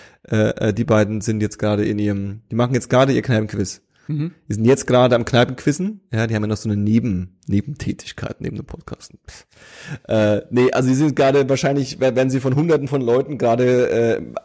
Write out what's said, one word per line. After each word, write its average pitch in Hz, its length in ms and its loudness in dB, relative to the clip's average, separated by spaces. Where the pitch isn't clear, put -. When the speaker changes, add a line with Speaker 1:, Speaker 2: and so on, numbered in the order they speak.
Speaker 1:
Äh, 110 400 0
äh, 101 60 2
die 113 100 -2
beiden 107 380 2
sind 107 180 -2
jetzt 107 180 -4
gerade 104 280 0
in 104 120 -2
ihrem, 101 520 -4
die 110 60 -4
machen 123 180 0
jetzt - 160 -2
gerade 135 240 4
ihr 117 80 0
Kneipenquiz. 107 580 -2
Speaker 2:
Mhm. 156 260 -6
Speaker 1:
Die 110 60 -4
sind 110 100 -2
jetzt 131 240 4
gerade 123 260 4
am 117 100 2
Kneipenquizzen. 139 760 -2
Ja, 110 140 -2
die 113 80 -2
haben 107 80 0
ja 107 60 -4
noch 107 80 -2
so - 120 -6
eine 104 80 0
Neben-, 104 680 0
Nebentätigkeit - 960 -6
neben - 160 -10
dem - 100 -12
Podcast. - 460 -18
Pff. - 200 -20
Äh, 107 320 2
nee, 123 220 2
also 131 160 0
die 131 80 2
sind 147 180 2
gerade 135 340 2
wahrscheinlich, 139 520 -2
wer-, 127 160 0
werden 131 120 2
sie 131 120 -2
von 131 160 0
Hunderten 147 320 2
von 139 140 -2
Leuten 131 360 0
gerade, 123 500 2
äh, 113 340 0